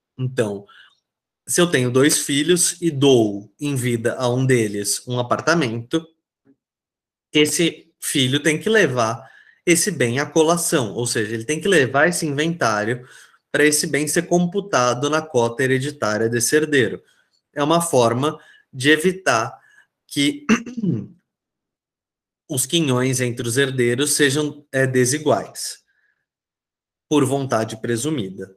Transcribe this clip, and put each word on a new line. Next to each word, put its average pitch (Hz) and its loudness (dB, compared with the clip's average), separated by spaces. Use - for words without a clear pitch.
Então, 110 -4
se - 0
eu 175 2
tenho 127 0
dois 135 4
filhos 156 0
e 170 0
dou 120 4
em 143 -4
vida 117 -2
a 127 -2
um 127 0
deles 104 0
um 123 -4
apartamento, 120 -2
esse 156 0
filho 135 0
tem 156 0
que 214 -4
levar 127 2
esse 170 2
bem 127 0
à 147 -2
colação, 160 0
ou 120 -4
seja, 113 -2
ele 113 -6
tem 156 -4
que 185 -4
levar 143 4
esse 175 -4
inventário 127 -2
para 143 2
esse 151 2
bem 147 -2
ser 170 -2
computado 175 0
na 156 0
cota 120 -2
hereditária 127 -2
desse 120 -2
herdeiro. 117 0
É 147 -4
uma 160 2
forma 131 0
de 135 0
evitar 156 0
que - -2
<clears throat> 120 -4
os 135 -4
quinhões 131 0
entre 120 -4
os 113 -4
herdeiros 131 0
sejam, 147 0
é, 135 2
desiguais, 127 -2
por 143 4
vontade 123 -2
presumida 113 -6